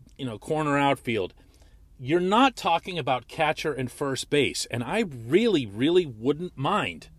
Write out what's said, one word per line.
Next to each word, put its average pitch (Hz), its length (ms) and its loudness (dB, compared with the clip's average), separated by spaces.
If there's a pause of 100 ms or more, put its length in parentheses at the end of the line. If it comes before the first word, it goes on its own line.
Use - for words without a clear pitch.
(180)
you 143 80 -10
know, 110 120 -6
corner 151 400 0
outfield. 131 560 0 (680)
You're 143 220 0
not 226 340 4
talking 175 420 -2
about 131 300 -2
catcher 156 460 -2
and 127 180 -4
first 135 380 -4
base. 139 420 0
And 117 100 -4
I 185 280 -2
really, 147 560 2
really 143 400 2
wouldn't 143 520 -4
mind 135 600 -2